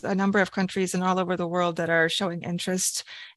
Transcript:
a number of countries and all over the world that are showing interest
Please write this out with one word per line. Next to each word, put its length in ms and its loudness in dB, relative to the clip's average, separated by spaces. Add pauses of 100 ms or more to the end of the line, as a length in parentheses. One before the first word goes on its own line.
a 100 0
number 240 2
of 140 4
countries 420 -2
and 80 -2
all 160 2
over 180 0
the 120 -2
world 280 0
that 140 0
are 200 4
showing 320 -2
interest 640 -2 (320)